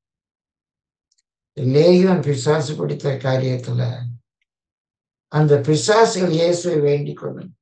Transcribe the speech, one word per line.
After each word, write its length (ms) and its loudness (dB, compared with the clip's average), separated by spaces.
லேகியோன் 640 4
பிசாசு 540 -2
பிடித்த 400 -4
காரியத்துல 840 -4
அந்த 280 2
பிசாசுகள் 760 2
இயேசுவை 500 0
வேண்டிக் 360 -2
கொண்டு 340 -14